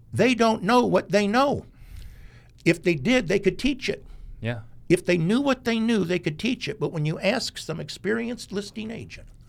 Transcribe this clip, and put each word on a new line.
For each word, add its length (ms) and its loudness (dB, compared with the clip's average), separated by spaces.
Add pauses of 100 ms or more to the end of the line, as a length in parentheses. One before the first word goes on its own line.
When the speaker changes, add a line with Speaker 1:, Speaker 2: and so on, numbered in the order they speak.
(120)
Speaker 1:
They 220 4
don't 280 2
know 220 4
what 260 2
they 160 4
know. 380 2 (1000)
If 180 2
they 120 2
did, 320 2
they 120 2
could 200 0
teach 300 -2
it. 160 -6 (360)
Speaker 2:
Yeah. 200 -4 (280)
Speaker 1:
If 180 4
they 100 4
knew 240 4
what 240 0
they 160 0
knew, 240 2
they 140 0
could 200 -4
teach 300 -4
it. 100 -8
But 140 -4
when 140 -2
you 140 -2
ask 380 -2
some 220 -8
experienced 720 -6
listing 380 -8
agent, 380 -14 (200)